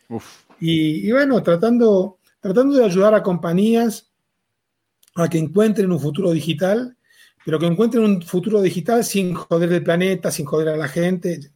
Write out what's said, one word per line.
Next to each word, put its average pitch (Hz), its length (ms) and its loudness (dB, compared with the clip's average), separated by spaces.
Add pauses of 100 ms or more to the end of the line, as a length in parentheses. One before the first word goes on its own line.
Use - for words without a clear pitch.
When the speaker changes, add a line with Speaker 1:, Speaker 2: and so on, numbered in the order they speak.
Speaker 1:
Uf. - 340 -14 (160)
Speaker 2:
Y, 165 480 -2
y 214 60 0
bueno, 269 280 2
tratando, 202 760 2 (240)
tratando 254 340 2
de 247 80 6
ayudar 202 320 4
a 208 80 2
compañías 208 880 0 (1080)
para 170 120 0
que 165 100 0
encuentren 190 520 0
un 165 80 0
futuro 151 300 -2
digital, 170 680 -2 (480)
pero 156 140 -2
que 165 80 -2
encuentren 220 380 0
un 202 180 2
futuro 202 400 -2
digital 196 420 0
sin 190 300 -4
joder 170 400 -2
el 170 80 0
planeta, 175 480 -2
sin 147 160 -6
joder 156 240 -2
a 156 80 -2
la 151 100 -4
gente, 175 680 -4